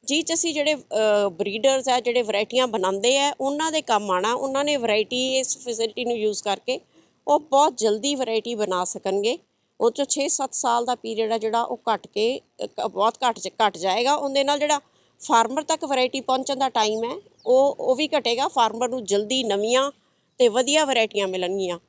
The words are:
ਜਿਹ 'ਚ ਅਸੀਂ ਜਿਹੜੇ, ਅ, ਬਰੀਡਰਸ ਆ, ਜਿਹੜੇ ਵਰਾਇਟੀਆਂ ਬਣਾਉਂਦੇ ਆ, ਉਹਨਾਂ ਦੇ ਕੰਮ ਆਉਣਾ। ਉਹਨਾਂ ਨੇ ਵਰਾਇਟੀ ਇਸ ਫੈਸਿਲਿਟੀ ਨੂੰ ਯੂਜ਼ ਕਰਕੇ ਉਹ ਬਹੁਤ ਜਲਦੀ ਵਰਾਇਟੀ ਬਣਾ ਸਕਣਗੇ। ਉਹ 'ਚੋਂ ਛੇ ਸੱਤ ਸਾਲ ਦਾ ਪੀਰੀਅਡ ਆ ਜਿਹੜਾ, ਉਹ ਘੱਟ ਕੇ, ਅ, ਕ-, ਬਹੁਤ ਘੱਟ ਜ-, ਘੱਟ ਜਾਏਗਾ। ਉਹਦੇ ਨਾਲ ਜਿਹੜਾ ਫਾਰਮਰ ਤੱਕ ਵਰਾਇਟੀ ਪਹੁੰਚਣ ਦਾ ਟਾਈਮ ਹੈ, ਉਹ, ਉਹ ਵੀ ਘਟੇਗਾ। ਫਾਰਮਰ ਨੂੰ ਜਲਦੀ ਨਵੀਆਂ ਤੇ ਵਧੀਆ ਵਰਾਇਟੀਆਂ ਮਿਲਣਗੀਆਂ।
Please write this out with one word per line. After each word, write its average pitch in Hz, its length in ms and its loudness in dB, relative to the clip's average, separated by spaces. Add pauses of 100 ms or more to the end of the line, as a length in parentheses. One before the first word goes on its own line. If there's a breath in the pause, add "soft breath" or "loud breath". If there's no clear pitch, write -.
ਜਿਹ 302 180 -2
'ਚ 330 100 -2
ਅਸੀਂ 330 220 -2
ਜਿਹੜੇ, 294 200 0
ਅ, 208 540 0
ਬਰੀਡਰਸ 214 600 0
ਆ, 254 120 2
ਜਿਹੜੇ 240 220 0
ਵਰਾਇਟੀਆਂ 220 440 0
ਬਣਾਉਂਦੇ 208 520 0
ਆ, 285 220 0
ਉਹਨਾਂ 294 320 -2
ਦੇ 311 100 -2
ਕੰਮ 208 280 0
ਆਉਣਾ। 190 240 2
ਉਹਨਾਂ 269 300 -2
ਨੇ 294 120 0
ਵਰਾਇਟੀ 247 640 0
ਇਸ 254 200 -4
ਫੈਸਿਲਿਟੀ 226 460 -6
ਨੂੰ 240 120 -2
ਯੂਜ਼ 214 260 -2
ਕਰਕੇ 208 380 -4 (480 soft breath)
ਉਹ 294 120 4
ਬਹੁਤ 285 360 2
ਜਲਦੀ 220 380 0
ਵਰਾਇਟੀ 240 400 -2
ਬਣਾ 185 300 -2
ਸਕਣਗੇ। 202 540 -2 (420)
ਉਹ 226 80 4
'ਚੋਂ 277 160 0
ਛੇ 277 240 -2
ਸੱਤ - 260 -2
ਸਾਲ 240 300 0
ਦਾ 247 100 0
ਪੀਰੀਅਡ 220 380 -4
ਆ 226 60 -2
ਜਿਹੜਾ, 220 240 -2
ਉਹ 233 180 -6 (140)
ਘੱਟ 185 120 -8
ਕੇ, 226 340 -2 (240)
ਅ, - 20 -8
ਕ-, 208 200 -6
ਬਹੁਤ 208 320 0 (100)
ਘੱਟ 226 100 -2
ਜ-, 190 100 -10
ਘੱਟ 202 300 0
ਜਾਏਗਾ। 214 360 2
ਉਹਦੇ 277 300 0
ਨਾਲ 285 140 2
ਜਿਹੜਾ 294 220 0 (420 soft breath)
ਫਾਰਮਰ 240 400 2
ਤੱਕ 311 220 -2
ਵਰਾਇਟੀ 262 360 0
ਪਹੁੰਚਣ 262 360 -2
ਦਾ 262 120 0
ਟਾਈਮ 220 360 0
ਹੈ, 269 120 -6 (300)
ਉਹ, 269 320 4
ਉਹ 254 180 0
ਵੀ 294 120 0 (100)
ਘਟੇਗਾ। 240 300 0
ਫਾਰਮਰ 226 400 0
ਨੂੰ 240 160 -4
ਜਲਦੀ 214 400 0
ਨਵੀਆਂ 233 480 2 (460)
ਤੇ 247 100 6
ਵਧੀਆ 262 360 2
ਵਰਾਇਟੀਆਂ 220 440 0
ਮਿਲਣਗੀਆਂ। 185 500 -2 (100)